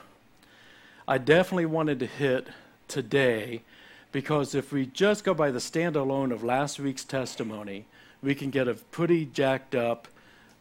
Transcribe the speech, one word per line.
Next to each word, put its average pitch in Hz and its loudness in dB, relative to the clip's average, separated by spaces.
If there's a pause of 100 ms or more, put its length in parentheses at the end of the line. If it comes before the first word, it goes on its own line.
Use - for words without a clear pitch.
(1080)
I 135 2
definitely 165 4
wanted 156 0
to 123 -2
hit 131 0 (420)
today, 120 0 (520)
because 139 0
if 135 -4
we 135 0
just 202 2
go 190 2
by 151 2
the 123 -2
standalone 139 0
of 107 -6
last 135 -2
week's 139 -4
testimony, 110 -6 (380)
we 135 2
can 139 -6
get 131 2
a 120 2
pretty 165 0
jacked 135 0
up 117 -2 (520)